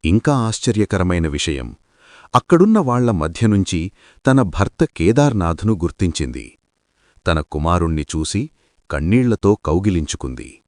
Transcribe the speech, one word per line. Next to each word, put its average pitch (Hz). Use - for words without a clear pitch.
ఇంకా 110
ఆశ్చర్యకరమైన 101
విషయం, 69
అక్కడున్న 208
వాళ్ల 123
మధ్య 85
నుంచి 95
తన 135
భర్త -
కేదార్నాథ్ను 110
గుర్తించింది. 78
తన 82
కుమారుణ్ణి 82
చూసి 101
కన్నీళ్లతో 104
కౌగిలించుకుంది. 78